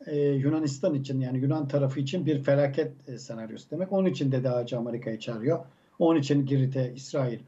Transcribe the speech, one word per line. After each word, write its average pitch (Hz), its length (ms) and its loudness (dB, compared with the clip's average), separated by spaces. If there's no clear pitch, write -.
e, 151 140 -4
Yunanistan 143 720 2
için, 135 260 -2
yani 131 180 -2
Yunan 143 300 0
tarafı 139 320 0
için 143 260 -2
bir 143 160 2
felaket, 143 640 0
e, 120 100 -10
senaryosu 110 520 -12
demek. 185 220 -4
Onun 190 160 4
için 139 240 2
Dede 127 180 0
Ağacı 123 280 -2
Amerika'yı 117 400 -6
çağırıyor. 120 460 -2
Onun 165 220 6
için 143 260 2
Girit'e 131 480 2
İsrail 123 540 -4